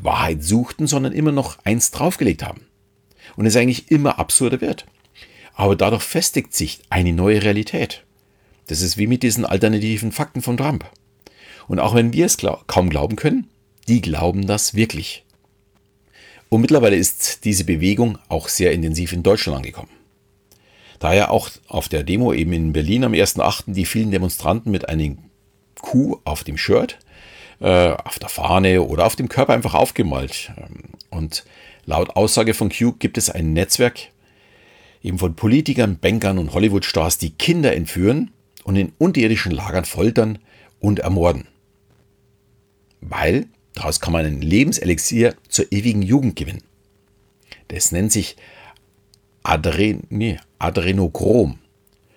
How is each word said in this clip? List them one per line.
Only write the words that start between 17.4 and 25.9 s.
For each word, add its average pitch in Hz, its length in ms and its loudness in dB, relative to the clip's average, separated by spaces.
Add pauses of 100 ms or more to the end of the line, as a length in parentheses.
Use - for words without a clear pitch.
diese 101 220 0
Bewegung 98 520 0 (120)
auch 78 180 -4
sehr 90 240 2
intensiv 82 400 -2
in 87 100 -4
Deutschland 87 360 0
angekommen. - 320 -12 (1080)
Daher - 320 2
auch - 180 0 (180)
auf - 220 -6
der 76 140 -2
Demo 101 280 0
eben 80 220 0
in 80 180 0
Berlin 80 320 0
am 117 100 0
ersten 92 280 2
achten - 320 -2
die 95 100 -2
vielen 110 280 -2
Demonstranten 92 600 -2
mit 98 160 -2
einem 76 300 -4 (640)
Q - 420 0